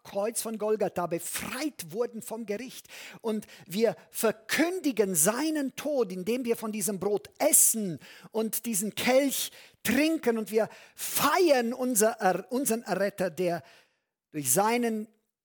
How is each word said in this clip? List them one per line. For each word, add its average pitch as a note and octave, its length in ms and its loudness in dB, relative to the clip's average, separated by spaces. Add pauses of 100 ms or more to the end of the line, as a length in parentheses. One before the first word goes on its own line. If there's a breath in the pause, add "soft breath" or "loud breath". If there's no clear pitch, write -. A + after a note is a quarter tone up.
Kreuz G#3+ 360 -4
von A3 160 -6
Golgatha G3+ 520 0
befreit F#3+ 840 -6
wurden A3+ 320 -4
vom A3+ 240 -8
Gericht. G#3 400 -8 (360 loud breath)
Und A3 260 -2 (180 loud breath)
wir G#3 300 2 (160 loud breath)
verkündigen A#3+ 1040 0
seinen C4 580 2
Tod, B3+ 380 0
indem G#3+ 320 -2
wir A#3 120 0
von A3 140 -6
diesem G3+ 300 -4
Brot G3+ 280 -2 (120)
essen G#3+ 580 4 (320 loud breath)
und A3 360 -4
diesen G#3+ 280 -2
Kelch C4 560 2 (320 loud breath)
trinken. C#4 560 2
Und G#3+ 140 -6
wir A3 160 2 (260 loud breath)
feiern C#4+ 800 2
unser B3 480 2
Er-, F#3 320 0
unseren A#3+ 320 -2
Erretter, F#3+ 460 -2
der E3+ 340 -2 (680 soft breath)
durch C#3 220 -2
seinen A3 560 2 (360)